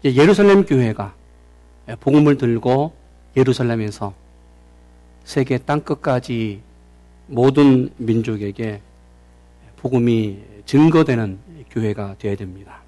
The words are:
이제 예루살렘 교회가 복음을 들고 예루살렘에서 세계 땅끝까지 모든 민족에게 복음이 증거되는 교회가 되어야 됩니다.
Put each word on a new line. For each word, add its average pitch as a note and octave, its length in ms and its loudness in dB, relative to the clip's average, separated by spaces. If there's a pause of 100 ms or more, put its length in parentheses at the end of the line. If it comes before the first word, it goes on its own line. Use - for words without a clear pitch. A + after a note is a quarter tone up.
이제 C3+ 120 0
예루살렘 G3 500 4
교회가 A2 500 -2 (840)
복음을 D3 380 2
들고 B2+ 560 -2 (420)
예루살렘에서 A2+ 800 -2 (1080)
세계 C3 360 -4
땅끝까지 B2 1040 -6 (640)
모든 C3+ 720 2
민족에게 A2 800 -6 (960)
복음이 A#2 600 -2 (260)
증거되는 C#3 760 2 (300)
교회가 G#2 500 -8
되어야 G2+ 180 -6
됩니다. F#2+ 520 -18